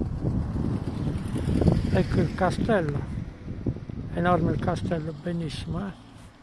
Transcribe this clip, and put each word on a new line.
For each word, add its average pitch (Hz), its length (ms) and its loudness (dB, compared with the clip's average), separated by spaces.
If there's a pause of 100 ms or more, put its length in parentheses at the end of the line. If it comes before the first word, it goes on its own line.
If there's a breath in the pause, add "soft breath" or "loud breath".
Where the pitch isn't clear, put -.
(1900)
Ecco 190 300 4
il 156 140 2
castello. 175 800 2 (1040)
Enorme 170 360 4
il 147 60 0
castello, 165 540 0
bellissimo, 170 760 -4
eh? - 60 -8 (500)